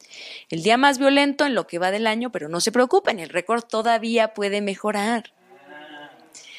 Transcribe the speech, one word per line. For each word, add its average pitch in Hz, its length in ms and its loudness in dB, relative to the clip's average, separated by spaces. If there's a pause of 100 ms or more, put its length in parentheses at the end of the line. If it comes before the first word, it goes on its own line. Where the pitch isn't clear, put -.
(500)
El 165 120 -6
día 214 140 4
más 269 220 4
violento 285 480 4
en 269 100 -2
lo 165 120 -2
que 175 120 -6
va 180 100 0
del 208 160 -2
año, 226 280 -2
pero 151 160 -8
no 170 100 -4
se 214 140 -2
preocupen, 254 460 2
el 160 100 -10
récord 226 340 -2
todavía 220 680 0
puede 202 260 -2
mejorar. 208 720 -4 (1300)